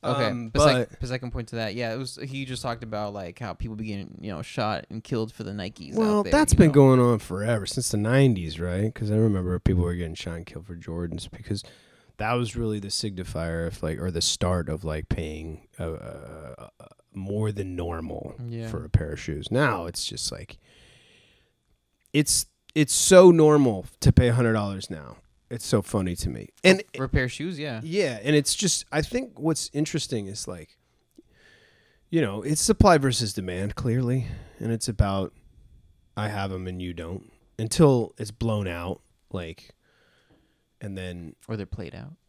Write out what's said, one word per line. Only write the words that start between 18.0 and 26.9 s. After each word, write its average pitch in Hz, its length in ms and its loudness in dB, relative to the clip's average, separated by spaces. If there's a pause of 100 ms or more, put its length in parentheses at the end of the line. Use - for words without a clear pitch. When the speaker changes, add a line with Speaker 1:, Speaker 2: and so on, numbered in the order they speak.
Speaker 1:
Yeah. 117 220 -10
Speaker 2:
for - 160 -8
a - 60 -14
pair - 220 0
of - 60 -8
shoes. - 320 -8
Now 110 360 0
it's - 200 -8
just - 240 -6
like, - 280 -14 (1500)
it's, - 340 2 (280)
it's 151 200 4
so 185 360 10
normal 151 560 6 (140)
to 123 120 6
pay 127 160 8
a 117 60 4
hundred 117 180 2
dollars 101 380 -4
now. 73 260 -12 (320)
It's 117 180 -10
so 107 140 2
funny 92 360 -2
to - 120 -4
me. 57 200 -8 (160)
And 190 180 6 (140)